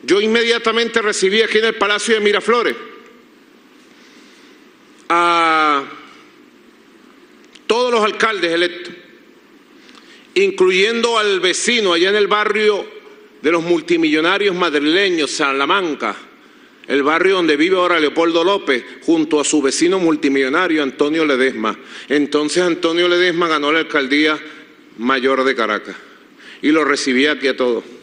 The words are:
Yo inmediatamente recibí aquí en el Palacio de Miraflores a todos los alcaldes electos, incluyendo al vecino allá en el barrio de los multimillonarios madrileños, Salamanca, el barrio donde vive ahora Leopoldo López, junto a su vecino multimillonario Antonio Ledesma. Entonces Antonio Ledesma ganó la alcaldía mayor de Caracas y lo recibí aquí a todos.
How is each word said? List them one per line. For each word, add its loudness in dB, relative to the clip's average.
Yo 2
inmediatamente 0
recibí 0
aquí 0
en 2
el 0
Palacio 0
de 0
Miraflores 0
a 2
todos 0
los 0
alcaldes -2
electos, -4
incluyendo 2
al 0
vecino 0
allá 2
en 0
el 2
barrio 0
de 0
los 0
multimillonarios 0
madrileños, 0
Salamanca, -2
el 0
barrio 2
donde 2
vive 2
ahora 2
Leopoldo 0
López, 0
junto 2
a 0
su 0
vecino 0
multimillonario 0
Antonio 0
Ledesma. 0
Entonces 0
Antonio 0
Ledesma 2
ganó 0
la 2
alcaldía 0
mayor 0
de 0
Caracas -4
y 0
lo 2
recibí 0
aquí -2
a 0
todos. -2